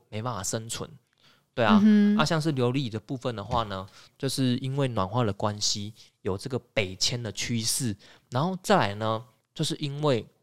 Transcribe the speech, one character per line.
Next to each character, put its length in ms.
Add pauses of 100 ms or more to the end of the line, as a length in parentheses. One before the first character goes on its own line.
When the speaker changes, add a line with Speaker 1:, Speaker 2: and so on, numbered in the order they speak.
Speaker 1:
没 120
办 120
法 100
生 240
存。 220 (640)
对 120
啊， 160
Speaker 2:
嗯 340
哼。 60
Speaker 1:
啊， 20
像 160
是 140
琉 180
璃 60
蚁 100
的 120
部 180
分 180
的 80
话 200
呢， 200 (320)
就 140
是 280
因 200
为 120
暖 200
化 140
的 100
关 260
系， 320 (300)
有 160
这 100
个 120 (120)
北 260
迁 260
的 80
趋 280
势。 380 (320)
然 160
后 160
再 160
来 160
呢， 260 (360)
就 100
是 120
因 260
为 200 (180)